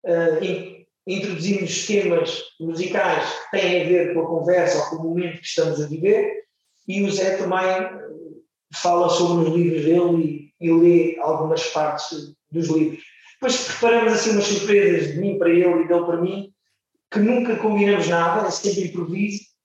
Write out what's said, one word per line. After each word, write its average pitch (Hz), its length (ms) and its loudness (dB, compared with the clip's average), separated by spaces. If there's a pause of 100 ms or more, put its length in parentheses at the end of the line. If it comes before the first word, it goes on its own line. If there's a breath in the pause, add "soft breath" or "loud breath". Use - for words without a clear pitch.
eh, 170 400 0
in-, - 400 -8 (220)
introduzimos 190 800 -4
temas 180 560 0 (160)
musicais 165 640 -2 (220)
que - 120 -14
têm 180 260 2
a 160 40 -4
ver 175 260 2
com 165 60 0
a - 80 -2
conversa 170 520 2
ou - 100 -4
com 160 80 -8
o 165 140 -6
momento 170 280 -4
que - 80 -20
estamos 151 340 -2
a 147 60 -4
viver, 202 560 0 (460)
e 202 140 -2
o 196 60 0
Zé 190 280 0
também 185 640 -2 (720)
fala 175 360 2
sobre 170 400 2
os 165 60 0
livros 165 280 2
dele 165 760 2
e, 170 60 -8
e 165 60 2
lê 170 480 6
algumas 156 420 0 (100)
partes 151 600 -6 (160)
dos 165 200 -2
livros. 156 340 0 (300 loud breath)
Depois - 340 -4
preparamos 226 460 2
assim 214 180 0
umas 202 140 2
surpresas 175 680 2
de 175 60 -4
mim 196 180 -2
para 170 120 2
ele 170 340 4
e 165 60 -2
dele 170 160 2
para 170 160 -2
mim, 196 320 -6 (580)
que 208 80 -2
nunca 233 380 2
combinamos 202 500 0
nada, 170 400 0
é - 40 -4
sempre 190 340 -4
improviso. 180 560 -6 (240)